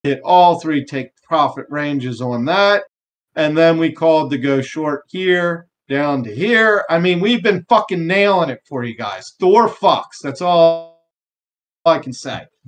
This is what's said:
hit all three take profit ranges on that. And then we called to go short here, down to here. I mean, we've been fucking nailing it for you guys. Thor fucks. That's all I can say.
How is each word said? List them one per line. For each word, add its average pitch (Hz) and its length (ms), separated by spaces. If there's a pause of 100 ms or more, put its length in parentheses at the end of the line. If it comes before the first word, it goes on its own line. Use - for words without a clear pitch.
hit 135 220
all 175 340
three 151 240
take 131 280 (120)
profit 147 460
ranges 139 520
on 120 240
that. 202 380 (520)
And 151 220
then 165 200
we 160 160
called 156 380
to 139 60
go 135 240
short 147 460
here, 175 600 (200)
down 139 360
to 104 120
here. 220 540
I 165 100
mean, 175 220
we've 226 220
been 196 260
fucking 180 360
nailing 190 440
it 117 180
for 127 160
you 113 120
guys. 101 440
Thor 202 300
fucks. - 520
That's 139 200
all 170 640 (800)
I 160 140
can 135 120
say. 110 340 (220)